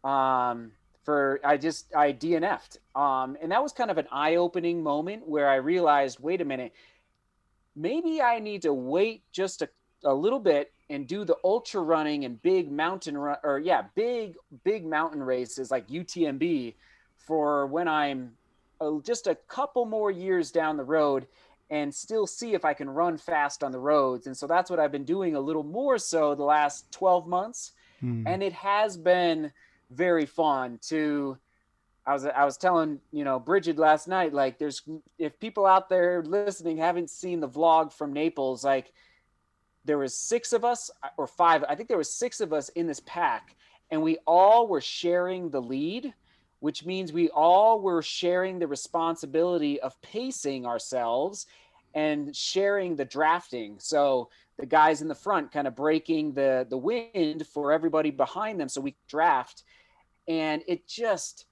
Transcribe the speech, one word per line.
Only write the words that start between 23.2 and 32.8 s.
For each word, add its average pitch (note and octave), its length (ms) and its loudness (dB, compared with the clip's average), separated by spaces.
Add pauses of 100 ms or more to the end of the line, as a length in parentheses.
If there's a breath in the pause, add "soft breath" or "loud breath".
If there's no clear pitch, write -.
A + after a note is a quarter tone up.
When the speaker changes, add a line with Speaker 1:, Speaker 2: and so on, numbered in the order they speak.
Speaker 1:
on C3 80 -4
the C3 60 -8
roads. C3+ 480 2
And C3 100 -12
so C#3+ 100 -10
that's F3 240 2
what F3 80 -2
I've D3 140 2
been C#3 120 -6
doing F3 300 -2
a C#3 60 -2
little D#3 220 -2
more A#3 360 -2
so D3+ 360 2
the C#3+ 100 -4
last D3 480 2
twelve F3+ 340 2
months. F#3 460 -6 (280 soft breath)
Speaker 2:
Hmm. A#2 260 -4
Speaker 1:
And F#3+ 160 -2
it F#3+ 100 -2
has G3+ 440 0
been E3 560 2 (380 soft breath)
very D#3+ 360 2
fun C3+ 520 0 (100)
to, D3 500 -2 (680)
I C3+ 60 0
was, C#3 140 -2
I C#3 180 2
was C#3 120 0
telling, D#3+ 440 0 (120)